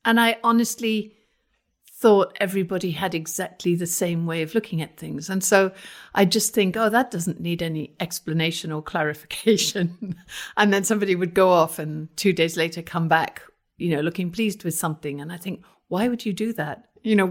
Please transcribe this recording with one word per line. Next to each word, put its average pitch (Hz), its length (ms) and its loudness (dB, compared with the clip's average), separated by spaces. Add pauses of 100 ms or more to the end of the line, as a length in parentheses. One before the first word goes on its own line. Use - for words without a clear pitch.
And 226 160 4
I 226 240 2
honestly 226 720 0 (840)
thought 202 380 6
everybody 185 500 -2
had 170 240 -4
exactly 175 600 -4
the 175 120 -2
same 170 380 -2
way 165 180 -2
of 160 100 -8
looking 220 280 -2
at - 160 -10
things. 156 320 -12
And 190 140 -2
so 190 280 4 (420)
I 196 120 6
just - 280 0
think, 190 220 2
"Oh, 220 140 2
that 247 220 2
doesn't 170 280 -4
need 170 220 -4
any 160 380 -6
explanation 165 720 -2
or 156 100 -6
clarification." 175 1300 -2 (200)
<laughs> - 220 -10
And 208 140 6
then 196 120 2
somebody 202 320 2
would 175 180 -2
go 185 160 6
off 165 300 4
and 151 140 -6 (220)
two 196 180 2
days 170 240 0
later 165 240 -2
come 165 260 -4
back, 160 340 2 (360)
you 170 180 -2
know, 151 80 0
looking 175 280 -4
pleased 214 340 -2
with 165 100 -4
something. 151 460 -6
And 156 100 -12
I 180 60 -12
think, 185 260 -10 (240)
"Why 202 220 -2
would 240 160 -6
you 208 80 -2
do 220 200 -4
that? 151 240 -8 (260)
You 214 120 2
know, 190 160 4